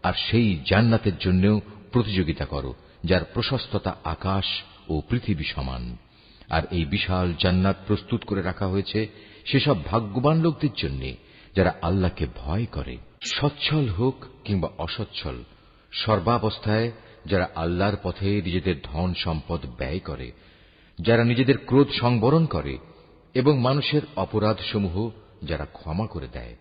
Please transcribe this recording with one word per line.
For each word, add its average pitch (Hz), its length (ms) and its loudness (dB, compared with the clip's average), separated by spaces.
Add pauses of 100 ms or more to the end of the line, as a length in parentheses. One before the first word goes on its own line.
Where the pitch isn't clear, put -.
আর 92 40 0 (180)
সেই 110 340 4
জান্নাতের 107 520 4
জন্যও 95 440 4 (300)
প্রতিযোগিতা 92 540 0
করো, 65 280 -6 (300)
যার 85 200 2 (100)
প্রশস্ততা 117 680 -2
আকাশ 95 420 -2 (440)
ও 78 200 0
পৃথিবী 104 340 -2
সমান। 62 520 -6 (540)
আর 82 120 0 (100)
এই 82 140 0
বিশাল 90 540 0
জান্নাত 92 360 4 (120)
প্রস্তুত 104 360 -2
করে 98 180 -4
রাখা 92 260 -4
হয়েছে 101 400 -2 (380)
সেসব 135 400 2
ভাগ্যবান 123 560 2
লোকদের 156 360 0
জন্য, 67 260 -4 (520)
যারা 90 260 4
আল্লাহকে 87 440 0 (100)
ভয় 90 300 -4
করে। 65 320 -8 (260)
সচ্ছল 147 640 0
হোক 113 280 0 (300)
কিংবা 92 320 0
অসচ্ছল, 78 640 -8 (480)
সর্বাবস্থায় 110 1000 2 (340)
যারা 92 300 2
আল্লাহর 90 480 0
পথে 98 380 0
নিজেদের 87 420 0
ধন 87 300 -2
সম্পদ 82 480 -4 (160)
ব্যয় 175 220 -4
করে, 131 320 -10 (680)
যারা 113 240 4
নিজেদের 120 420 4
ক্রোধ 139 260 6
সংবরণ 123 540 4
করে 69 320 -4 (560)
এবং 131 260 4
মানুষের 139 420 2 (140)
অপরাধসমূহ 104 960 0 (320)
যারা 73 220 -4
ক্ষমা 90 420 -6
করে 67 200 -10
দেয়। 60 340 -12